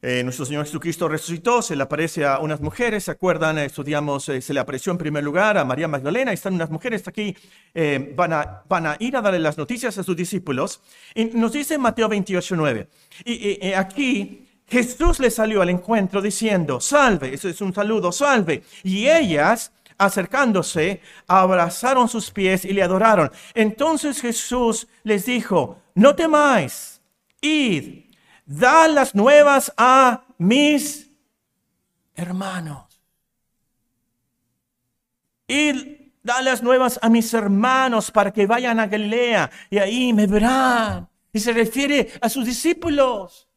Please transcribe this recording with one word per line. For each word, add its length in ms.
Eh, 160
nuestro 240
Señor 200
Jesucristo 420
resucitó, 540
se 160
le 60
aparece 420
a 140
unas 200
mujeres, 460
¿se 60
acuerdan? 460
Eh, 80
estudiamos, 640
eh, 140
se 120
le 60
apareció 320
en 60
primer 260
lugar 340
a 60
María 240
Magdalena, 460
están 220
unas 140
mujeres 380
aquí, 260
eh, 400
van 200
a, 340
van 180
a 140
ir 160
a 60
darle 180
las 180
noticias 400
a 60
sus 140
discípulos. 640
Y 100
nos 280
dice 240
Mateo 320
veintiocho, 480
nueve, 320
y, 80
y, 280
y 40
aquí 720
Jesús 540
les 140
salió 260
al 80
encuentro 520
diciendo, 600
"Salve", 520
eso 140
es 140
un 120
saludo, 380
"salve". 520
Y 240
ellas, 640
acercándose, 1000
abrazaron 840
sus 200
pies 360
y 80
le 100
adoraron. 480
Entonces 680
Jesús 680
les 220
dijo, 520
No 200
temáis, 840
id 600
"Da 420
las 280
nuevas 640
a 480
mis 720
hermanos. 880
Y 680
da 180
las 220
nuevas 380
a 80
mis 240
hermanos 760
para 200
que 140
vayan 340
a 80
Galilea 600
y 80
ahí 360
me 140
verán". 840
Y 80
se 140
refiere 580
a 80
sus 160
discípulos. 1120